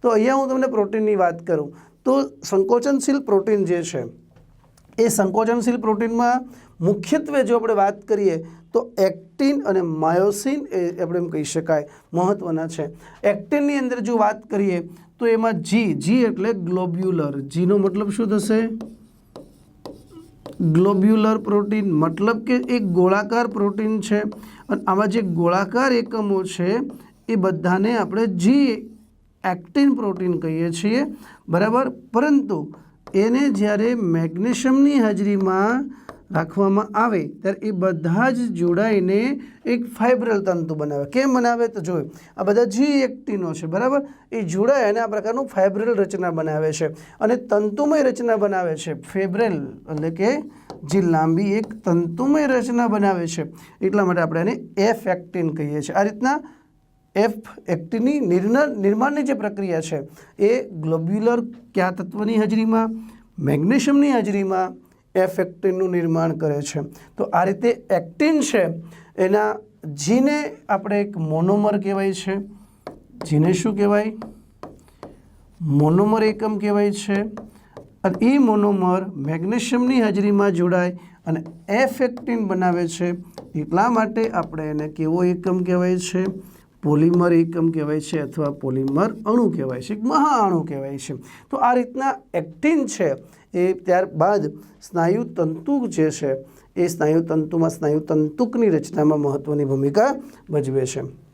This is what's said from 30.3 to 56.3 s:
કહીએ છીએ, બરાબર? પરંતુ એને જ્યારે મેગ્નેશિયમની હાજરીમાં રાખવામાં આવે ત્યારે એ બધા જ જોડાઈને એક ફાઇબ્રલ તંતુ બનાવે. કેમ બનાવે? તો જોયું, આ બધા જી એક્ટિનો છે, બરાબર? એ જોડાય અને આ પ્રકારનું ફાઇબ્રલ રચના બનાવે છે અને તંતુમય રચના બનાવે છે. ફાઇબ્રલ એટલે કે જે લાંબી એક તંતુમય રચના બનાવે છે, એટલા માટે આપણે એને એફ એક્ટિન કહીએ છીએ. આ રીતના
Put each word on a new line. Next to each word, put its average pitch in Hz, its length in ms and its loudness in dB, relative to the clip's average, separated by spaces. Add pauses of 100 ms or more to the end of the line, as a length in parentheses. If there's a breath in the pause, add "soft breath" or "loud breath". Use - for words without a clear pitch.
કહીએ 160 320 -2
છીએ, 208 260 0 (480 loud breath)
બરાબર? 220 420 2 (220)
પરંતુ 254 460 2 (560 loud breath)
એને 226 280 2 (180)
જ્યારે 208 280 2 (260)
મેગ્નેશિયમની 247 880 2
હાજરીમાં 202 800 2 (520 loud breath)
રાખવામાં 196 520 0 (140)
આવે 214 180 2 (220)
ત્યારે 196 260 -4
એ - 20 -2 (120)
બધા 185 540 0
જ 240 100 -4 (140)
જોડાઈને 185 600 2 (440 loud breath)
એક 240 220 -2 (120)
ફાઇબ્રલ 226 500 2
તંતુ 165 320 -2
બનાવે. 143 340 -4
કેમ 262 200 2
બનાવે? 240 400 2
તો 208 140 -6
જોયું, 170 220 -4 (280 loud breath)
આ 190 100 -2
બધા 226 260 4
જી 277 320 2
એક્ટિનો 196 520 -6
છે, 165 160 -8
બરાબર? 262 260 0 (300 loud breath)
એ 226 120 -4
જોડાય 208 480 2
અને 220 120 0
આ 214 120 -2
પ્રકારનું 233 400 -2
ફાઇબ્રલ 202 400 2
રચના 190 380 0
બનાવે 156 400 0
છે 156 180 -2 (300 loud breath)
અને 226 160 2 (160)
તંતુમય 285 560 2
રચના 240 280 0
બનાવે 190 460 0
છે. 160 120 -6 (160)
ફાઇબ્રલ 190 460 0 (360)
એટલે 151 260 -2
કે 208 120 2 (600 loud breath)
જે 190 100 4 (140)
લાંબી 165 480 2
એક 208 120 -10 (120)
તંતુમય 214 680 2
રચના 240 340 0
બનાવે 196 380 2
છે, 165 240 -6 (300 loud breath)
એટલા 190 260 2
માટે 175 160 2
આપણે 165 240 0
એને 226 80 0 (220)
એફ 214 300 2
એક્ટિન 180 500 -2
કહીએ 151 260 -4
છીએ. 156 160 -4
આ 202 80 4
રીતના 240 320 -2 (800 loud breath)